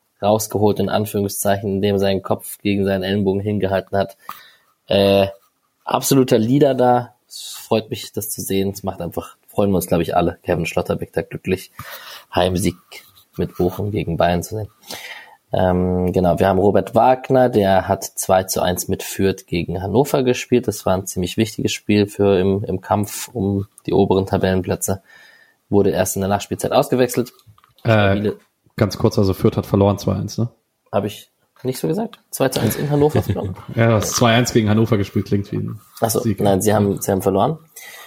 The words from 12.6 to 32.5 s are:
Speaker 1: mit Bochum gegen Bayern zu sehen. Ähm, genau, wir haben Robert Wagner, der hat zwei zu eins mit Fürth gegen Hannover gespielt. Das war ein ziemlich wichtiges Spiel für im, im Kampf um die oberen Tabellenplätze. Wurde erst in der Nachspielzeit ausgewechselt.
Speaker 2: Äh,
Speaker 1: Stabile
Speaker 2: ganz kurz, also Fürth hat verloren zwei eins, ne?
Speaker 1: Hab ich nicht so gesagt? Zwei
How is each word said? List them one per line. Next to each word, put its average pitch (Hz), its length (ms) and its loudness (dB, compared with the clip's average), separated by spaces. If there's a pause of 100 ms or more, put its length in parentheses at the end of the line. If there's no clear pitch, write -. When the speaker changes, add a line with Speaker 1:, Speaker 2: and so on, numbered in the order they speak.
Speaker 1:
mit - 220 -6
Bochum 98 320 -2
gegen 87 260 -4
Bayern 87 260 2
zu - 120 -10
sehen. 107 140 -8 (840)
Ähm, 90 600 2
genau, 87 260 2
wir 98 100 4
haben 95 100 2
Robert 98 360 2
Wagner, 127 540 4
der 95 380 2
hat 98 180 -2
zwei - 400 0
zu - 180 -4
eins 90 260 -2
mit 92 140 -4
Fürth - 440 -2
gegen 87 360 -4
Hannover 127 400 2
gespielt. 123 440 0
Das - 200 -4
war 92 100 2
ein 95 100 -4
ziemlich 90 300 -6
wichtiges 107 360 -2
Spiel 104 340 2
für 101 320 2
im, 98 260 0
im 95 160 -6
Kampf - 520 -4
um 98 340 -2 (180)
die - 80 -6
oberen 95 340 2
Tabellenplätze. 95 760 -2 (680)
Wurde 101 220 2
erst - 260 -2
in 98 60 -2
der 95 60 0
Nachspielzeit - 440 -4
ausgewechselt. 123 600 0 (520)
Speaker 2:
Äh, 117 60 2
Speaker 1:
Stabile 104 460 2 (420)
Speaker 2:
ganz 101 200 0
kurz, - 200 0
also 98 140 4
Fürth - 240 0
hat 104 80 -2
verloren 101 340 2
zwei - 180 -2
eins, 101 200 -6
ne? 117 140 -4 (420)
Speaker 1:
Hab 104 120 0
ich - 260 -12 (320)
nicht 127 160 -6
so 165 100 -4
gesagt? 214 300 -4 (120)
Zwei 135 200 -2